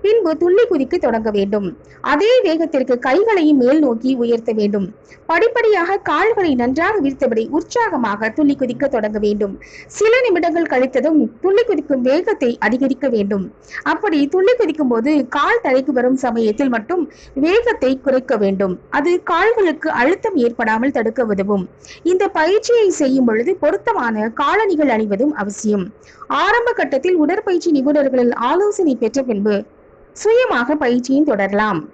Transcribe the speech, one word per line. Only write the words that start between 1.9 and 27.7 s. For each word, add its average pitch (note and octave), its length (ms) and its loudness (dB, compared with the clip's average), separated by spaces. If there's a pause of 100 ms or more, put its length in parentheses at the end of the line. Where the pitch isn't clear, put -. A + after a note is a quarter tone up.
அதே D4+ 280 0 (140)
வேகத்திற்கு D#4 520 0 (100)
கைகளையும் D#4+ 520 2
மேல் C4 220 4
நோக்கி B3+ 360 0
உயர்த்த A#3 380 -2
வேண்டும். G#3 320 0 (400)
படிப்படியாக G4+ 720 2 (120)
கால்களை F4+ 460 0
நன்றாக C#4 440 0
விரித்தபடி B3 440 -2 (140)
உற்சாகமாக B3 720 -2
துள்ளி C#4+ 260 2
குதிக்க B3 320 -4
தொடங்க G#3+ 320 -2
வேண்டும். G#3 360 0 (320)
சில A4+ 380 2
நிமிடங்கள் E4+ 480 0
கழித்ததும் C4 460 2 (220)
துள்ளி G4 220 2
குதிக்கும் C#4+ 460 -2
வேகத்தை E4+ 500 0
அதிகரிக்க C4 500 -2
வேண்டும். G3+ 340 -2 (400)
அப்படி D#4+ 440 -2
துள்ளி F#4 320 2
குதிக்கும் D#4 340 -2
போது A#3 200 0 (160)
கால் F#4 360 0
தரைக்கு C4+ 280 0
வரும் B3 220 0
சமயத்தில் A#3 600 -2
மட்டும் D#4 280 -4 (300)
வேகத்தை F#4 580 0 (140)
குறைக்க C4 320 0
வேண்டும். G3 380 0 (140)
அது D4 240 0 (100)
கால்களுக்கு F4+ 680 0 (100)
அழுத்தம் F#4+ 440 0
ஏற்படாமல் A#3 520 -2
தடுக்க A3+ 280 -2
உதவும். G3 400 -2 (380)
இந்த F#4 240 2
பயிற்சியை G4+ 640 2
செய்யும் C4 400 2
பொழுது A#3+ 260 0
பொருத்தமான D4 760 -2 (100)
காலணிகள் D4+ 540 2
அணிவதும் A3 400 -2
அவசியம். G3+ 500 -4 (580)
ஆரம்ப A#4 280 2
கட்டத்தில் F4+ 540 0
உடற்பயிற்சி F4+ 460 -2